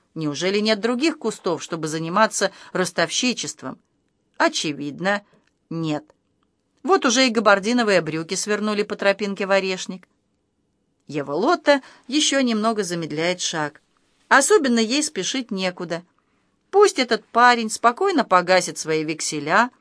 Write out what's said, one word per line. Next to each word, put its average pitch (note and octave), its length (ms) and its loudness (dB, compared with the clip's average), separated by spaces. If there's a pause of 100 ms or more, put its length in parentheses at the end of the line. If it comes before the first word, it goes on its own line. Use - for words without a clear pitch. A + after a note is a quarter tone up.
(160)
Неужели D#3+ 440 -2
нет G#3+ 200 0
других B3+ 400 -2
кустов, F#3+ 420 -4
чтобы D#3+ 260 -8
заниматься F3+ 640 0 (220)
ростовщичеством?» F3 1040 -4 (580)
Очевидно, F3 840 -2 (460)
нет. D#3 360 -6 (760)
Вот F#4 220 2
уже B3+ 220 4
и - 20 2
габардиновые G#3+ 720 4
брюки D#3+ 340 -6
свернули G#3 480 -2
по G#3 120 -10
тропинке G3 500 -2
в F#3 60 0
орешник. F#3 560 -2 (1000)
Ева C#3+ 260 -6
Лотта C#4+ 480 2 (260)
еще C#4+ 340 0
немного A3 420 0
замедляет E3+ 580 -4
шаг. D3+ 400 -6 (460)
Особенно C4+ 520 4
ей A#3+ 240 0
спешить B3 460 -6
некуда. F3+ 540 -6 (680)
Пусть G4 300 4
этот A#3+ 260 0
парень A#3 460 4
спокойно C4+ 520 2
погасит F3+ 540 2
свои D#3 260 -2
векселя, D#3 760 -2